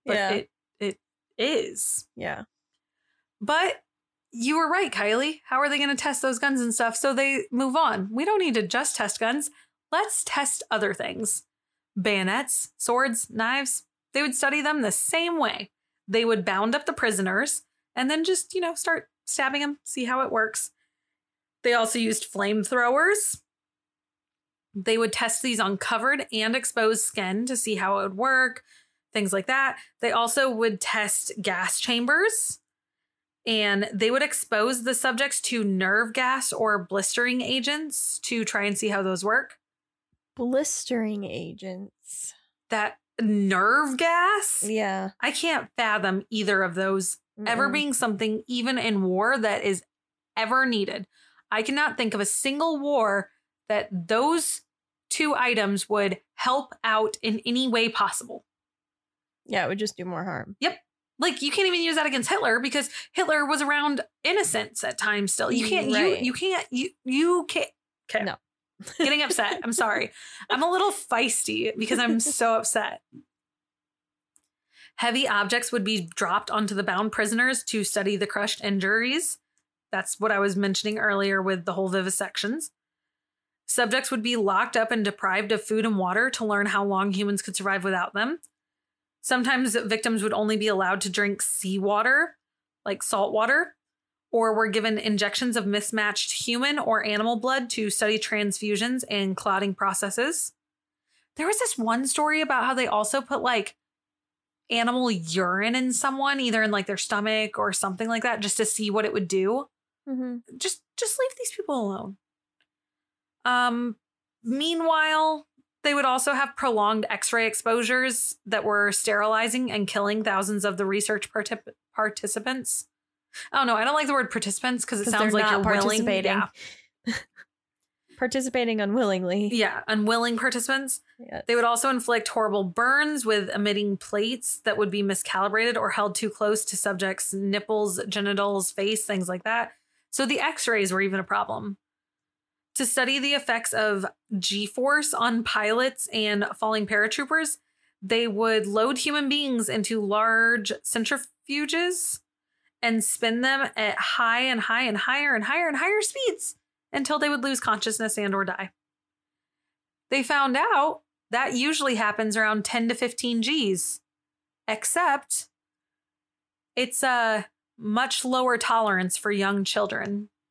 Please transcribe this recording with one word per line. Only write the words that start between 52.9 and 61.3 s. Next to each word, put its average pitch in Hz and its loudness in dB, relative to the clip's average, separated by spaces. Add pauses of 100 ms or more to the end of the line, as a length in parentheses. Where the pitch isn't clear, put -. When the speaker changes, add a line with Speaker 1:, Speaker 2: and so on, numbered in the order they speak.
Speaker 1:
that 185 -2
those 285 2 (500)
two 302 2
items 208 0
would 202 0 (140)
help 277 0 (100)
out 220 2
in 220 0
any 247 0
way 233 4
possible. - -2 (1000)
Speaker 2:
Yeah, 190 0
it 131 0
would 190 -2
just 214 -4
do 180 -10
more 175 -6
harm. 170 -8
Speaker 1:
Yep. 359 -2 (400)
Like, 294 0